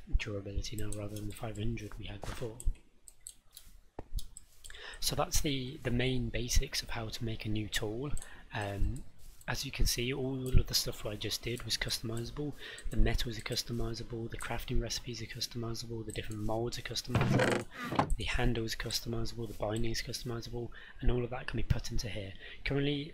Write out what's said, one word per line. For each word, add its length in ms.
durability 580
now 200
rather 200
than 100
the 80
five 240
hundred 400
we 80
had 140
before. 360
So 160
that's 240
the, 420
the 80
main 380
basics 520
of 100
how 180
to 160
make 200
a 40
new 200
tool. 440
Um, 480
as 200
you 40
can 140
see, 260
all 480
of 100
the 60
stuff 300
I 120
just 260
did 220
was 120
customizable. 760
The 80
metals 400
are 60
customizable, 880
the 80
crafting 420
recipes 400
are 60
customizable, 800
the 60
different 280
molds 380
are 40
customizable, 840
the 80
handles 480
are 60
customizable, 680
the 60
binding 380
is 100
customizable, 680
and 80
all 120
of 60
that 180
can 120
be 40
put 280
into 180
here. 240
Currently, 500